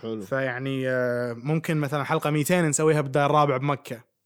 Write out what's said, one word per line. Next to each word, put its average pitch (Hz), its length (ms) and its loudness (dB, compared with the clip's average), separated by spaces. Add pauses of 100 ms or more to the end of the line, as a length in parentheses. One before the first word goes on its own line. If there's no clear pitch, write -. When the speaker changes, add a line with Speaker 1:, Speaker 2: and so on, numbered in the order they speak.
Speaker 1:
حلو. 113 200 -10
Speaker 2:
فيعني، 131 680 -4
آه، 123 440 -2
ممكن 156 440 -2
مثلًا 143 260 -2
حلقة 156 260 0
ميتين 156 380 2
نسويها 151 340 2
بالدائري 139 280 2
الرابع 147 280 4
بمكة. 131 460 -4 (220)